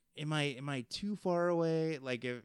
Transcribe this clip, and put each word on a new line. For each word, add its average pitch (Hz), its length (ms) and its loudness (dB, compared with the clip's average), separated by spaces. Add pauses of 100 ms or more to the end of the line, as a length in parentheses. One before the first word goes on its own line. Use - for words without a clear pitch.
(160)
am 151 160 -4
I, 151 120 2
am 139 240 -4
I 131 220 -2
too 202 260 -4
far 175 320 2
away? 160 520 2
Like, 127 240 -2
if, 123 200 -2